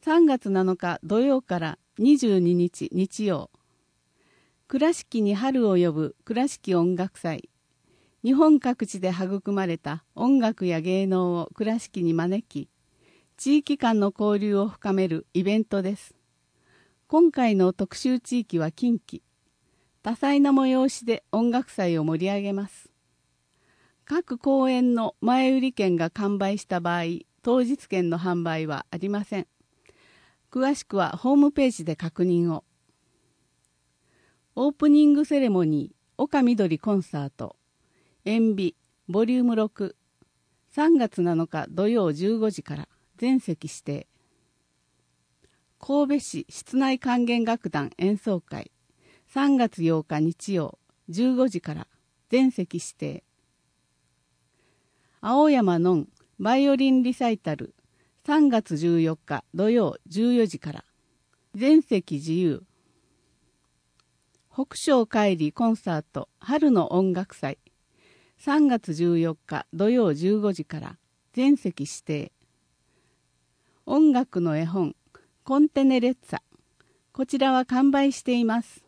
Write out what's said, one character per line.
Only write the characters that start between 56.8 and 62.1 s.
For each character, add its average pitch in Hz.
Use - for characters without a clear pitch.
ン 254
リ 254
サ 247
イ 220
タ 156
ル、 -
三 294
月 220
十 170
四 160
日 -
土 190
曜 226
十 220
四 233
時 170
か 147
ら、 -
全 277
席 180